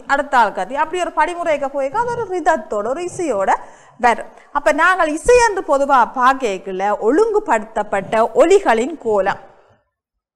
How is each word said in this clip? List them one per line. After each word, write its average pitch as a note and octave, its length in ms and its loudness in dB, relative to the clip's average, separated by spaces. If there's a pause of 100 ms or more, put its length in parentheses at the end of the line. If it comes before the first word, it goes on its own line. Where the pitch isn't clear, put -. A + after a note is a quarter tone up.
அடுத்த C#4 320 -2
ஆள் G3+ 180 2
கத்தி G3+ 200 -6
அப்படி D#4+ 260 -2
ஒரு E4 100 -4
படிமுறைக்கு D#4+ 580 -2
போய்க்க C#4+ 320 -2
அது A#4+ 120 -4
ஒரு A4+ 140 -6
ரிதத்தோட D#4+ 600 -2
ஒரு D#4 140 -6
இசையோட C4 480 -2 (500)
வரும். A3+ 300 0 (220)
அப்ப D4 200 2
நாங்கள் E4+ 400 2
இசை A#4 280 4
என்று G4+ 260 0
பொதுவா C#4 340 2 (140)
பார்க்கல G3+ 720 -2 (140)
ஒழுங்குபடுத்தப்பட்ட A3+ 1200 0 (120)
ஒலிகளின் D#4 640 2
கோலம், G3 440 -2 (920)